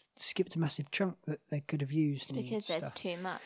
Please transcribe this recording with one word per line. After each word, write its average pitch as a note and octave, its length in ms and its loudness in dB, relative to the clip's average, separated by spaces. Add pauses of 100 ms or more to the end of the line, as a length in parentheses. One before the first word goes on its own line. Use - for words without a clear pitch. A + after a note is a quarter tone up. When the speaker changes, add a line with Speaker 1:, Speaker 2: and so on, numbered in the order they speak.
(160)
Speaker 1:
skipped - 400 0
a - 20 0
massive D3 320 0
chunk F#3 260 2 (100)
that D3+ 140 -2 (100)
they D3 100 0
could D3 220 -2
have C#3 100 -2
used." D3 300 4
Speaker 2:
It's - 80 -8
Speaker 1:
and C3+ 120 -2
Speaker 2:
because G#3 260 0
there's E3 160 0
Speaker 1:
stuff. - 100 0
Speaker 2:
too F3 240 -4
much, F#3 280 -6